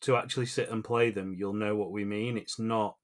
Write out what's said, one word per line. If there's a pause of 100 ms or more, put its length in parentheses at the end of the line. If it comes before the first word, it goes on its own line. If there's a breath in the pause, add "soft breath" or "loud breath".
to
actually
sit
and
play
them,
you'll
know
what
we
mean.
It's
not,